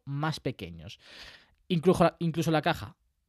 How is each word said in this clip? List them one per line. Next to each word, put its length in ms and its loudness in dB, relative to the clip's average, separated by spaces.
más 340 -4
pequeños. 600 -10
Incluso 360 4
la, 160 4
incluso 320 -2
la 100 2
caja, 340 -4